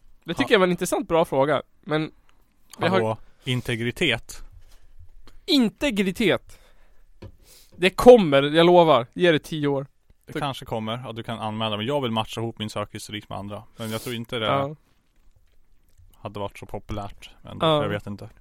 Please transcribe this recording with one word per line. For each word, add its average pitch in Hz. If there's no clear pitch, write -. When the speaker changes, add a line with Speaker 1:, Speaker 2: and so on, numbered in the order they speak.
Speaker 1:
Det 165
tycker -
Speaker 2:
Ha- 269
Speaker 1:
jag 220
var 185
en 180
intressant, 185
bra 165
fråga. 139
Men 156
vi 165
har -
Speaker 2:
Hallå, 110
integritet. 120
Speaker 1:
Integritet. 208
Det 175
kommer, 180
jag 156
lovar. 160
Ge 175
det 151
tio 143
år. 139
Speaker 2:
Det -
Speaker 1:
Tack. 147
Speaker 2:
kanske 139
kommer, 117
att 113
du 117
kan 113
anmäla, 110
men 107
jag 143
vill 127
matcha 110
ihop 113
min 107
sökhistorik 104
med 101
andra. 101
Men 113
jag 110
tror 123
inte 117
det 110
Speaker 1:
Ja. 139
Speaker 2:
hade 104
varit 101
så -
populärt 101
ändå, -
Speaker 1:
Ja. 151
Speaker 2:
jag 104
vet 104
inte. 104